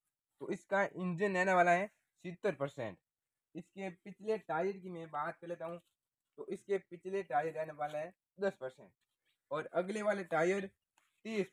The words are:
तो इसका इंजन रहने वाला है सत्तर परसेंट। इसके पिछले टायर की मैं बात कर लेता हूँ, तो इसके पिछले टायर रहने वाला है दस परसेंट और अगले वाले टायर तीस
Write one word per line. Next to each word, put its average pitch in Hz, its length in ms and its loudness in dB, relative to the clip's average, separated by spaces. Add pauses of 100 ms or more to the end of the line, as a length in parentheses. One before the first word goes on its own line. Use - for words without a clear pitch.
(420)
तो 127 80 -6
इसका 196 340 0
इंजन 185 520 0
रहने 185 180 6
वाला 175 180 8
है 180 140 4 (400)
सत्तर 180 300 -2
परसेंट। 127 420 -4 (580)
इसके 190 340 -8
पिछले 202 500 -4
टायर 185 380 -2
की 185 120 -12
मैं 165 220 -8
बात 156 260 -4
कर 170 100 -14
लेता 170 180 -6
हूँ, 170 140 -6 (580)
तो 143 100 -10
इसके 190 320 -2
पिछले 185 440 -6
टायर 160 300 2
रहने 156 200 -4
वाला 147 260 -4
है 170 120 -6 (280)
दस 196 220 0
परसेंट - 280 -8 (600)
और 151 220 -2
अगले 190 280 0
वाले 208 240 2
टायर 180 440 2 (560)
तीस 214 280 0